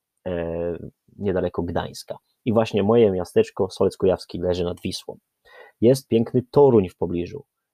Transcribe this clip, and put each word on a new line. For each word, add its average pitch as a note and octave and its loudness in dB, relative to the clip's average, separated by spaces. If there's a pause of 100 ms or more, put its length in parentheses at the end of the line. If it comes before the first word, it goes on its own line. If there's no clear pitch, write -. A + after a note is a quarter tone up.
(280)
e, E2+ -6 (400)
niedaleko F2+ -2
Gdańska. D#2+ -8 (280)
I A2+ 0
właśnie A2 0
moje A2 4
miasteczko, - -2
Solec - -2
Kujawski, F2+ -2
leży F2+ -2
nad F2 -6
Wisłą. - -10 (640)
Jest B2+ 4
piękny A#2 0
Toruń A#2+ 6
w - -16
pobliżu. F2 -6 (280)